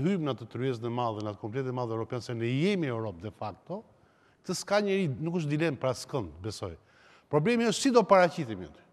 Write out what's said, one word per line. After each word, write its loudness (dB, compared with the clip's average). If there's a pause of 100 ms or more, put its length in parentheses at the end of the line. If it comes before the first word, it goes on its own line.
hyjmë 2
në 0
atë -12
tryezën -4
e -2
madhe, -2
në -4
atë -18
kompletin -4
e -6
madhe -2
europian, -6
se -8
ne -2
jemi 0
Europë -4
de -8
facto, -10 (640)
këtë -4
s'ka 0
njeri, 2
nuk -2
është 0
dilemë 0
për 0
askënd, -4
besoj. -8 (560)
Problemi 4
është 0
si 4
do 8
paraqitemi 4
aty. -16